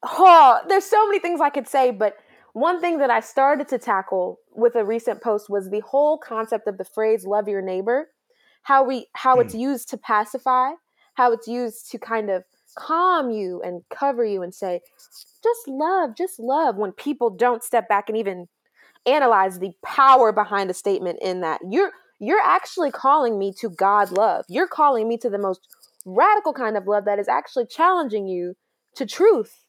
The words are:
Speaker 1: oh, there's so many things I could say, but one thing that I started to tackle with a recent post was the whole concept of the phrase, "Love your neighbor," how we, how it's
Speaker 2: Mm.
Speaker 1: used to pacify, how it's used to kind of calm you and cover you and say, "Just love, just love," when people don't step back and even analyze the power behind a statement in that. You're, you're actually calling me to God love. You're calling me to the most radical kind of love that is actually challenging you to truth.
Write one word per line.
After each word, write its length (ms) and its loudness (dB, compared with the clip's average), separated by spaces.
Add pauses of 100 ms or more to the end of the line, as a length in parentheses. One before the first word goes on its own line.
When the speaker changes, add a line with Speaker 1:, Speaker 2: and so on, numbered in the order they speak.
Speaker 1:
oh, 640 8
there's 180 2
so 220 4
many 120 -2
things 220 -4
I 80 2
could 180 -6
say, 240 2
but 260 -2 (360)
one 260 -2
thing 200 -2
that 100 2
I 100 2
started 500 0
to 80 -2
tackle 640 -4 (120)
with 240 0
a 100 0
recent 360 -4
post 280 -4
was 200 -4
the 120 -4
whole 360 0
concept 500 -6
of 100 -8
the 80 -10
phrase, 400 -2
"Love 240 -2
your 120 -4
neighbor," 500 -4 (520)
how 200 4
we, 300 -4
how 260 2
it's 140 0
Speaker 2:
Mm. 60 -8
Speaker 1:
used 300 -6
to 80 -10
pacify, 760 -2 (400)
how 180 4
it's 140 -8
used 440 -8
to 80 -12
kind 300 -6
of 160 -4 (300)
calm 560 0
you 300 -6
and 280 -10
cover 340 -2
you 180 -4
and 120 -10
say, 280 -6 (600)
"Just 240 -2
love, 480 -2
just 240 -8
love," 380 0
when 160 -4
people 360 -4
don't 340 -2
step 260 -2
back 200 0
and 80 -2
even 300 -6 (580)
analyze 540 2
the 220 -8
power 500 6
behind 380 -2
a 40 -4
statement 480 -4
in 200 -4
that. 260 -4
You're, 240 0 (280)
you're 200 0
actually 520 0
calling 460 0
me 160 -4
to 160 -8
God 420 2
love. 360 0
You're 200 -2
calling 400 0
me 100 -4
to 120 -4
the 80 -6
most 300 -6 (380)
radical 480 2
kind 240 -4
of 100 -6
love 180 0
that 140 0
is 80 -4
actually 380 -4
challenging 640 0
you 280 -6 (400)
to 100 -6
truth. 640 0